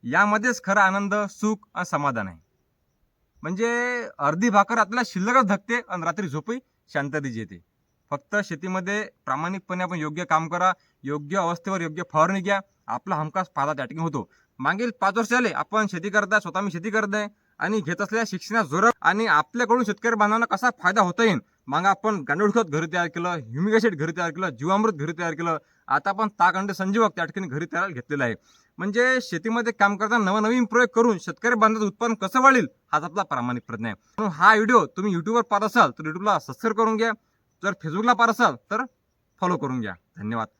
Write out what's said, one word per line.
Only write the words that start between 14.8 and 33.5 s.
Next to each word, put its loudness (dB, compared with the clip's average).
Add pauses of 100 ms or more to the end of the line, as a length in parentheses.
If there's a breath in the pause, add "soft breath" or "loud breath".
पाच 0
वर्ष -2
झाले 2
आपण -2
शेती -6
करताय, 2
स्वतः -6
मी -4
शेती -6
करत -2
आहे -4 (300)
आणि -2
घेत -6
असलेल्या -2
शिक्षणात -4
जोरात 2
आणि 2
आपल्याकडून 2
शेतकरी -2
बांधवांना 2
कसा 0 (120)
फायदा 2
होता 2
येईल, 4 (280)
मग -2
आपण 0
गांडूळ 2
खत 4
घरी -2
तयार -2
केलं, -4
ह्युमिक -2
ॲसिड 4
घरी -4
तयार -4
केलं, -4
जीवामृत 0
घरी -6
तयार -6
केलं, -4 (300)
आता 0
आपण -2
ताक 2
अंडे -2
संजीवक 0
त्या -2
ठिकाणी -8
घरी -6
तयार -4
घेतलेलं -4
आहे. -2 (440 soft breath)
म्हणजे 2
शेतीमध्ये -4
काम 2
करताना 2
नवनवीन 2
प्रयोग 4
करून 4
शेतकरी -2
बांधवाचं 2
उत्पन्न -2
कसं -2
वाढेल 6 (240)
हाच 0
आपला -4
प्रामाणिक -4